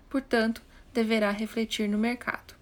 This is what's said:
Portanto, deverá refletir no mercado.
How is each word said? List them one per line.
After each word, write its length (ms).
Portanto, 540
deverá 360
refletir 600
no 80
mercado. 640